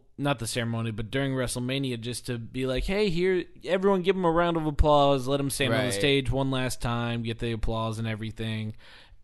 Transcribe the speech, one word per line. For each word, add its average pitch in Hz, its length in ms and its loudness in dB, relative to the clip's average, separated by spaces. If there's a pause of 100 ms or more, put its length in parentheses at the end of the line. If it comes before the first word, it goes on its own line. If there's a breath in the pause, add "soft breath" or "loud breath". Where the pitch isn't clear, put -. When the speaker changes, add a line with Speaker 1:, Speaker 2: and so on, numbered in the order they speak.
(200)
Speaker 1:
not 143 180 -2
the 113 80 -8
ceremony, 117 460 -4
but 107 180 -6
during 135 240 -2
WrestleMania, 127 680 -4
just 113 280 -8
to 123 100 -4
be 120 300 -6
like, 127 160 -2
"Hey, 202 260 0
here, 180 360 2 (200)
everyone 190 380 2
give 185 120 4
him 185 100 0
a 165 60 6
round 170 260 2
of 156 100 -2
applause, 143 600 6
let 139 120 2
him 139 100 0
stand 131 240 0
on 110 60 2
the 104 60 0
Speaker 2:
Right. 101 80 -2
Speaker 1:
stage 135 380 2
one 135 200 0
last 127 300 -2
time, 117 420 -2
get 113 160 -6
the 117 140 -2
applause 113 440 -2
and 113 100 -4
everything." 110 680 -6 (480 loud breath)